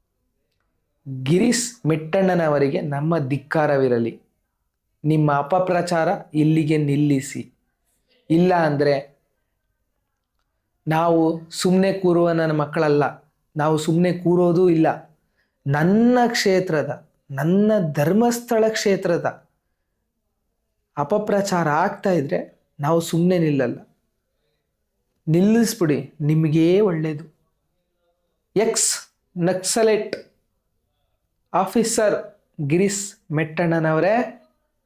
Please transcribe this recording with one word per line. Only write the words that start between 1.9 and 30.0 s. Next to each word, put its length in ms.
ನಮ್ಮ 380
ಧಿಕ್ಕಾರವಿರಲಿ. 1000
ನಿಮ್ಮ 280
ಅಪಪ್ರಚಾರ 760
ಇಲ್ಲಿಗೆ 420
ನಿಲ್ಲಿಸಿ. 760
ಇಲ್ಲ 240
ಅಂದ್ರೆ 640
ನಾವು 640
ಸುಮ್ನೆ 420
ಕೂರುವ 400
ನನ್ನ 200
ಮಕ್ಕಳಲ್ಲ, 800
ನಾವು 220
ಸುಮ್ನೆ 340
ಕೂರೋದೂ 560
ಇಲ್ಲ. 380
ನನ್ನ 600
ಕ್ಷೇತ್ರದ, 840
ನನ್ನ 420
ಧರ್ಮಸ್ಥಳ 760
ಕ್ಷೇತ್ರದ 800
ಅಪಪ್ರಚಾರ 720
ಆಗ್ತಾ 420
ಇದ್ರೆ 500
ನಾವು 200
ಸುಮ್ನೆ 380
ನಿಲ್ಲಲ್ಲ. 580
ನಿಲ್ಲಿಸ್ಬಿಡಿ, 920
ನಿಮಗೇ 600
ಒಳ್ಳೇದು. 540
ಎಕ್ಸ್ 580
ನಕ್ಸಲೇಟ್ 800